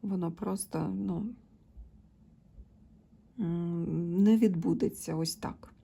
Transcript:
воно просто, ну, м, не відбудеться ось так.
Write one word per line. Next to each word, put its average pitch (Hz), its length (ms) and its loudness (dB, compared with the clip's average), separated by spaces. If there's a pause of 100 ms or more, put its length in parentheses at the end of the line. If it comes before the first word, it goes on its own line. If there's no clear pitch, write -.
воно 185 300 -2
просто, 190 640 -4
ну, 190 300 -2 (2250)
м, 170 840 0
не 214 140 8
відбудеться 165 800 2
ось 160 220 -2
так. - 480 -12